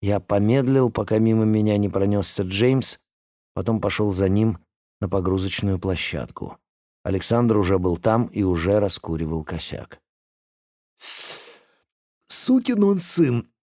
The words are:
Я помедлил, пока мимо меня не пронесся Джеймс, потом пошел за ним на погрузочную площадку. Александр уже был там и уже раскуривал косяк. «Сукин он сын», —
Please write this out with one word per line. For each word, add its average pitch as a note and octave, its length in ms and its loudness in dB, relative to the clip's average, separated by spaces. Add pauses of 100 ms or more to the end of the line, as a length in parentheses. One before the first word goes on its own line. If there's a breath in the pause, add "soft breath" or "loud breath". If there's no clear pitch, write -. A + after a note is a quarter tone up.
Я G2+ 180 0
помедлил, B2 680 2
пока G#2+ 280 -2
мимо A2 260 4
меня G#2+ 340 2
не G2+ 100 2
пронесся G2+ 540 0
Джеймс, A2+ 560 0 (560)
потом G2+ 260 -2
пошел G#2 300 0
за F#2+ 180 2
ним G#2 300 2 (420)
на G2 80 -4
погрузочную F#2+ 680 -2
площадку. - 800 -8 (440)
Александр A2 540 0
уже F#2+ 220 2
был F2+ 180 0
там A2 300 0
и - 160 -4
уже F#2 360 2
раскуривал E2 640 -4
косяк. - 580 -12 (2250 loud breath)
«Сукин B3 560 0
он G3 140 4
сын», — C3 500 2 (140)